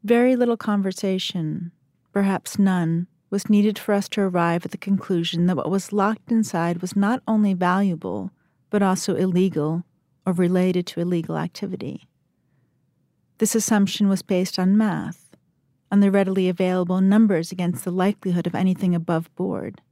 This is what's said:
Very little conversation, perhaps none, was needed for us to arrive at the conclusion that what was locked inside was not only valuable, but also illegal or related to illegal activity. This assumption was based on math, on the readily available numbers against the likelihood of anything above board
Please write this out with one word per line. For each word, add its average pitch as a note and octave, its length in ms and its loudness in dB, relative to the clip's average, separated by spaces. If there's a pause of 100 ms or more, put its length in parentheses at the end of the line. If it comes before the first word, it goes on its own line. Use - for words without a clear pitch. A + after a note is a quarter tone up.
Very A#3+ 320 4
little A#3+ 200 2
conversation, F#3+ 1160 -4 (400)
perhaps G3 460 -2
none, F3+ 500 2 (220)
was G3+ 200 -4
needed G#3 280 4
for - 140 -2
us G3+ 160 0
to - 140 -2
arrive E3+ 420 0
at - 60 -8
the - 80 -12
conclusion F3 680 -2
that F3+ 100 0
what C#3 140 -4
was F#3+ 220 -4
locked G#3 400 -2
inside F3 480 0
was F#3 160 -6
not G3+ 320 0
only G#3+ 240 2
valuable, F3+ 800 -2 (380)
but G#3 120 2
also F#3+ 320 0
illegal F3 720 0 (420)
or F#3+ 60 0
related F3+ 540 2
to - 140 -8
illegal E3+ 360 -2
activity. - 720 -8 (1300)
This - 180 0
assumption G#3 540 2
was F#3+ 140 0
based F#3 360 -2
on F#3+ 200 4
math, F3+ 580 -4 (560)
on G3+ 80 4
the G3+ 100 6
readily F#3+ 380 2
available F#3 520 0
numbers G3 520 4
against F3+ 320 -4
the F3+ 60 -4
likelihood F3+ 560 0
of F3 80 -4
anything F#3 400 0
above E3 420 -2
board - 560 -8